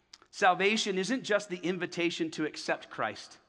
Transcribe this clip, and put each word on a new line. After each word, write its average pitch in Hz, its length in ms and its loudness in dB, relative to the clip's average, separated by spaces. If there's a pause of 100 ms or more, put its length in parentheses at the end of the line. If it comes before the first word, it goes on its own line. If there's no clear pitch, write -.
(320)
Salvation 196 640 4
isn't 180 260 0
just 202 260 0
the 180 80 -4
invitation 170 760 -2
to 156 140 -2
accept - 440 -4
Christ. - 480 -6 (120)